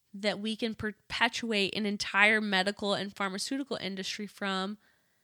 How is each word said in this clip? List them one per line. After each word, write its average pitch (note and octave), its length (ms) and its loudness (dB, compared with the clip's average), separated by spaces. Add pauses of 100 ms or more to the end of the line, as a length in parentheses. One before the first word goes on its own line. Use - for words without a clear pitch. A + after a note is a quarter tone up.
(140)
that G3+ 260 -2
we A3 160 -2
can A3+ 180 -2
perpetuate G#3+ 1000 0
an G#3+ 120 -2
entire G#3 560 4
medical G3+ 540 0
and G3 200 -6
pharmaceutical G3+ 640 -4
industry F#3+ 460 -6
from, G3 520 -4 (460)